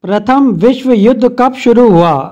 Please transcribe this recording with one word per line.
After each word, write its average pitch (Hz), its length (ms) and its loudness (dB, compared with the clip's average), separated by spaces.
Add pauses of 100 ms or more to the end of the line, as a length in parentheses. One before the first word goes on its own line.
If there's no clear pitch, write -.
प्रथम 226 500 -2
विश्व 254 380 0
युद्ध 233 360 2 (100)
कब 254 160 0
शुरू 240 360 2
हुआ? 170 200 2 (220)